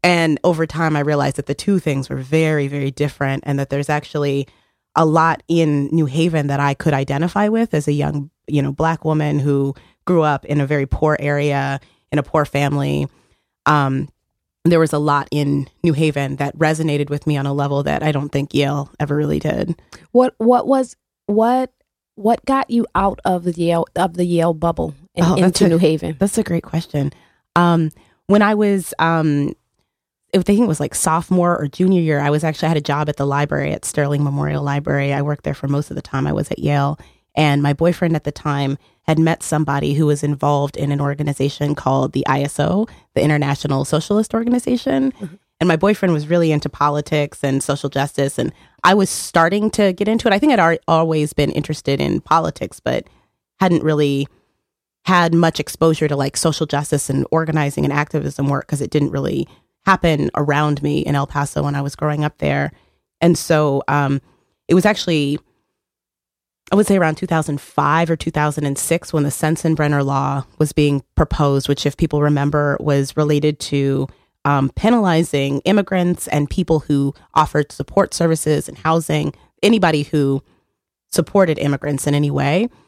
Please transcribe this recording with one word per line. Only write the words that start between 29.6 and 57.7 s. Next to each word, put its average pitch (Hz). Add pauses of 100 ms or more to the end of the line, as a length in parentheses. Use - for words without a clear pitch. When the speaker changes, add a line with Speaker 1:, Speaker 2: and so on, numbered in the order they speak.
Speaker 1:
I 185
think 202
it 240
was, 156
like, -
sophomore 175
or 147
junior 185
year, 156
I 143
was 151
actually, 156
I 160
had 160
a 147
job 151
at 147
the 139
library 143
at -
Sterling 147
Memorial 143
Library. 143
I 143
worked 147
there 147
for -
most 143
of 151
the 151
time 135
I 151
was -
at -
Yale. 143 (380)
And 143
my 147
boyfriend 165
at -
the 147
time 143 (260)
had 160
met 160
somebody 147
who 156
was 147
involved 143
in 143
an 143
organization 143
called 135
the 135
I 135
S 143
O, 175 (280)
the -
International 143
Socialist 208
Organization. 247
Mm-hmm. 180 (240)
And 175
my 160
boyfriend 196
was 151
really 165
into 147
politics 147
and 135
social 143
justice. 139
And - (320)
I 180
was 196
starting 196
to 202
get 202
into 226
it. 208
I 202
think 294
I'd 226
al-, 165 (100)
always 160
been -
interested 147
in 143
politics, -
but - (540)
hadn't 175
really 143 (800)
had 175
much 165
exposure 156
to, 147
like, 139
social 160
justice 143
and 135
organizing 156